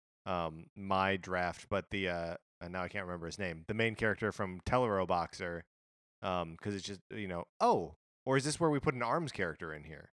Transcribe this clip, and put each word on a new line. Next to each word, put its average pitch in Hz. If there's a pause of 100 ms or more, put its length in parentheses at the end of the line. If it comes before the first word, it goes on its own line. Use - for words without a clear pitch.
(240)
um, 82
my 98
draft, 90
but 98
the, 95
uh, 85 (260)
and 87
now 92
I 90
can't 98
remember 87
his 80
name, 82
the 104
main 113
character 107
from 92
Telero 107
Boxer, 85 (600)
um, 87
'cause 101
it's 95
just, 98 (140)
you 104
know, 87 (160)
oh, 131 (300)
or 135
is 127
this 147
where 165
we 143
put 143
an 123
arms 139
character 82
in 76
here? 76